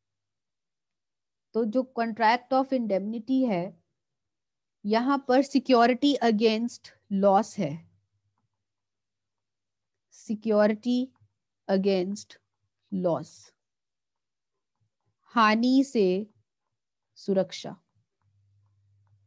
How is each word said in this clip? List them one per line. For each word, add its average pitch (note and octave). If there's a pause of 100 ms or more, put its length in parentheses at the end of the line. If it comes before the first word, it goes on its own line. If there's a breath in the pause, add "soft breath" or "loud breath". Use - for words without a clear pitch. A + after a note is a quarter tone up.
(1500)
तो A3+
जो B3+
contract A#3
of C4+
indemnity A#3
है, F3+ (1000)
यहाँ B3
पर B3+
security B3+
against A3+ (240)
loss G3
है, E3 (2250)
security A3 (600)
against G3 (580)
loss, E3+ (1700)
हानि A#3+
से G3+ (840)
सुरक्षा। - (1500)